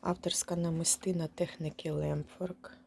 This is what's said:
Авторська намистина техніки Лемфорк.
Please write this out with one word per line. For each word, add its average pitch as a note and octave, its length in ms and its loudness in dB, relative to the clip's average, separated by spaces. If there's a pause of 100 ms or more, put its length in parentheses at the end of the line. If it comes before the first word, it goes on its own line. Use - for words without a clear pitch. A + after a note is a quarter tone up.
Авторська F3+ 540 0
намистина E3+ 720 2
техніки - 640 -2
Лемфорк. D3+ 960 -2